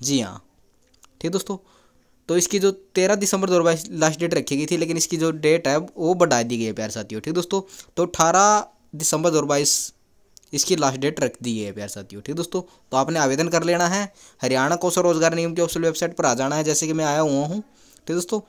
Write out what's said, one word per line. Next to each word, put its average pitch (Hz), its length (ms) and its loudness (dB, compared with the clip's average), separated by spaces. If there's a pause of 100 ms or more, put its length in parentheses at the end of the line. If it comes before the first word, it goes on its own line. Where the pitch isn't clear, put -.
जी 135 200 0
हाँ, 95 220 -8 (760)
ठीक 170 120 -4
दोस्तों, 190 240 -4 (720)
तो 165 80 0
इसकी 180 220 0
जो 196 120 4 (240)
तेरह 190 220 4
दिसंबर 190 320 -2
दो 185 40 2
हज़ार 170 120 4
बाईस 165 280 2
लास्ट 156 280 0
डेट 170 140 0
रखी 143 220 -2
गई 147 100 -2
थी, 170 100 -2
लेकिन 170 200 -2
इसकी 165 200 -2
जो 160 160 0
डेट 156 360 2
है 139 100 2
वो 180 380 -2
बढ़ा 147 280 4
दी 120 120 -2
गई 113 80 -2
है 110 100 -2
प्यारे 107 180 -6
साथियों। 107 280 -8
ठीक 156 140 -6
दोस्तों, 180 260 -2 (360)
तो 170 80 2
अठारह 185 600 4 (300)
दिसंबर 156 340 0
दो 160 60 2
हज़ार 143 100 2
बाईस 143 460 0 (600)
इसकी 147 240 0
लास्ट 135 220 0
डेट 135 220 -4
रख 127 120 -2 (100)
दी 117 160 -4
है 101 140 -6
प्यारे 101 180 -10
साथियों। 101 320 -14
ठीक 147 140 -8
दोस्तों, 175 260 -6 (280)
तो 131 60 -2
आपने 160 240 0
आवेदन 139 280 2
कर 165 160 0
लेना 175 240 2
है, 196 240 -2 (280)
हरियाणा 131 360 0
कौशल 175 260 0
रोजगार 165 320 4
निगम 165 200 -2
की 170 80 0
ऑफिशियल 165 220 -2
वेबसाइट 165 320 -2
पर 160 100 0
आ 127 80 4
जाना 135 220 0
है, 156 80 0
जैसे 151 220 0
कि 156 60 -2
मैं 160 120 0
आया 151 160 2
हुआ 143 260 2
हूँ। 196 160 -6 (440)
ठीक - 80 -4
दोस्तों, 175 340 -4